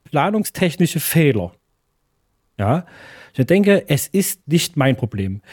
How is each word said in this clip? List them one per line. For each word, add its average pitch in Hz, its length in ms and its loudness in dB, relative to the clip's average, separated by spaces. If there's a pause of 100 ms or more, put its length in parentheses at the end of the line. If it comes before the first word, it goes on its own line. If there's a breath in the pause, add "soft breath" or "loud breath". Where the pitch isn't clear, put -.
planungstechnische 170 960 -2
Fehler. 107 520 0 (1040)
Ja, 127 260 0 (500 loud breath)
ich 131 120 0
denke, 196 420 2
es - 180 0
ist - 400 -4
nicht 160 300 -2
mein 135 180 2
Problem. 98 460 -6 (120)